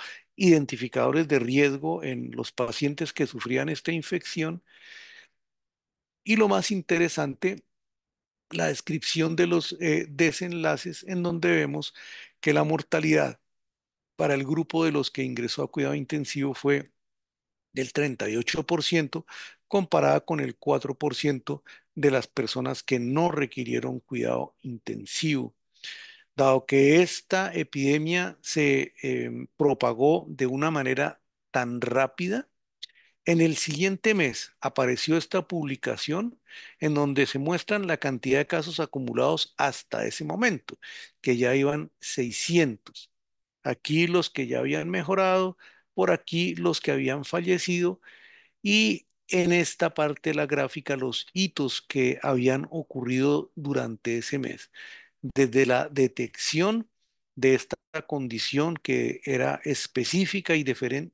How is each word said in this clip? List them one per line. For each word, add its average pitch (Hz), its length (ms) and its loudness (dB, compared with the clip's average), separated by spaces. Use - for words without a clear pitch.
identificadores 139 920 4
de 139 120 4
riesgo 139 640 0
en 123 280 -6
los 120 200 -8
pacientes 143 600 -4
que 147 140 -2
sufrían 131 440 -4
esta 156 220 -6
infección. 165 680 -4
Y 214 120 2
lo 214 120 6
más 190 220 2
interesante, 170 920 -2
la 165 180 -2
descripción 160 680 -2
de 175 120 4
los, 175 340 0
eh, 165 280 0
desenlaces 160 920 -2
en 185 200 -4
donde 170 280 0
vemos 151 420 0
que 151 140 4
la 151 100 6
mortalidad 156 760 2
para 151 200 2
el 139 100 -2
grupo 160 400 0
de 160 60 2
los 143 200 0
que 135 120 -4
ingresó 123 400 -4
a - 80 -6
cuidado 143 240 0
intensivo 139 580 -4
fue 139 380 0
del 127 200 -6
treinta 127 360 -2
y 107 80 -2
ocho 139 280 -2
por 160 180 0
ciento, 160 420 0
comparada 151 540 2
con 160 180 -4
el 131 160 -4
cuatro 139 420 -2
por 143 180 -2
ciento 143 480 -2
de 143 180 4
las 131 160 0
personas 127 560 -4
que 127 160 0
no 143 320 2
requirieron 127 680 -4
cuidado - 640 -4
intensivo. 120 920 -4
Dado 135 300 4
que 139 360 6
esta 185 520 -2
epidemia 156 880 -2
se, 139 600 0
em, 123 460 -6
propagó 139 720 2
de 135 160 -4
una 139 260 0
manera 135 480 -2
tan 123 300 -2
rápida, 135 640 0
en 170 160 4
el 160 160 4
siguiente 190 560 0
mes 151 480 -2
apareció 135 560 0
esta 165 300 -2
publicación 151 920 -4
en 151 140 0
donde 143 320 2
se - 140 -4
muestran 175 480 -2
la 165 100 0
cantidad 135 420 0
de 147 80 0
casos 160 320 -4
acumulados 135 800 0
hasta 131 480 -2
ese 113 180 -6
momento, 180 560 -2
que 127 160 2
ya 123 200 4
iban 143 440 0
seiscientos. - 1120 -2
Aquí 151 440 0
los 175 220 2
que - 180 -4
ya 123 120 -2
habían 151 300 -2
mejorado, 185 680 0
por 190 180 2
aquí 170 440 0
los 170 240 0
que - 120 -2
habían 135 340 -2
fallecido, 175 720 0
y 208 460 2
en 175 240 2
esta 170 420 2
parte 151 360 -2
de 151 60 0
la 151 100 0
gráfica 139 500 -2
los 127 380 -4
hitos 180 480 -2
que 131 400 0
habían 131 480 2
ocurrido 135 840 0
durante 120 640 -4
ese 139 200 -6
mes. - 320 -10
Desde 131 440 4
la 127 240 2
detección 151 1000 0
de 131 200 6
esta - 200 -2
condición 139 680 -2
que 123 500 -2
era 135 380 0
específica 160 920 0
y 156 80 2
diferen-, 131 500 -4